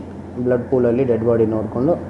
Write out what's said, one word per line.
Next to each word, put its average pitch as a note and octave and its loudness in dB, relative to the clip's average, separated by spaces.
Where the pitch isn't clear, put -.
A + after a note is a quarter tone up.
ಬ್ಲಡ್ B2 0
ಪೂಲಲ್ಲಿ B2 2
ಡೆಡ್ A2+ 0
ಬಾಡಿ A2+ 4
ನೋಡಿಕೊಂಡು A2 0